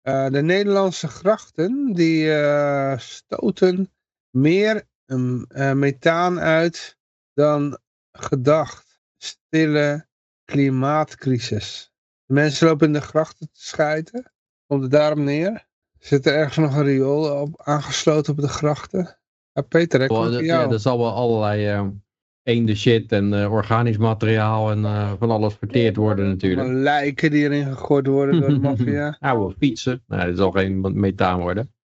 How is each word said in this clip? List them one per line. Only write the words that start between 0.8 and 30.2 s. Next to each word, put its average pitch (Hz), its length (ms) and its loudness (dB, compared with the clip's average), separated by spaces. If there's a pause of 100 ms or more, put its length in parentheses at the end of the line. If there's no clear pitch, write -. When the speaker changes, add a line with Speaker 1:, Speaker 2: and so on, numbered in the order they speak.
Speaker 1:
grachten, 220 840 -2
die, 160 420 2
eh, 143 640 0
stoten - 920 -2 (380)
meer, 196 520 2 (240)
ehm, 127 420 -4
eh, 139 240 -2
methaan 165 680 0
uit 160 560 0 (380)
dan 147 440 0 (340)
gedacht. - 880 -2 (160)
Stille 151 920 -2 (760)
klimaatcrisis. 135 1080 -4 (340)
De 135 80 -2
mensen 147 320 2
lopen 160 200 4
in 151 60 2
de 147 80 0
grachten - 520 -4
te - 80 -20
schijten. 156 720 -4 (340)
Komt 139 160 -2
het 127 80 -4
daarom 151 340 2
neer? 160 420 -2 (320)
Zit 139 280 0
er 147 80 4
ergens 147 220 0
nog 151 200 2
een 151 80 2
riool 143 560 0
op, 147 220 -8
aangesloten 147 720 0
op 147 80 -4
de 143 80 -2
grachten? 151 720 -4 (340)
Ja, 143 100 -4
Peter, 165 380 2
hè, 131 60 2
Speaker 2:
Wel, 117 100 0
Speaker 1:
komt 113 140 0
Speaker 2:
dat, 120 80 -2
Speaker 1:
bij 160 100 -2
Speaker 2:
ja, 165 120 2
Speaker 1:
jou. - 120 0
Speaker 2:
er 110 80 0
zal 123 180 0
wel 117 140 0
allerlei, 107 540 0
eh, 101 200 -2 (560)
eenden 117 340 0
shit 113 360 2
en, 104 300 2
eh, 104 100 -2
organisch 113 440 0
materiaal 110 760 0
en, 107 140 -2
eh, 104 340 -2
van 113 120 0
alles 107 240 0
verteerd 110 420 0
worden 107 320 0
natuurlijk. 92 340 0
Speaker 1:
Allemaal 131 200 -2
lijken 143 480 0
die 147 120 2
erin 143 240 0
gegooid 135 400 0
worden 139 340 2
door 139 80 2
de 147 180 2
Speaker 2:
<laughs> - 20 2
Speaker 1:
maffia. 143 520 -2
Speaker 2:
Oude 117 380 -2
fietsen. 127 480 -2
Nou, 95 220 -2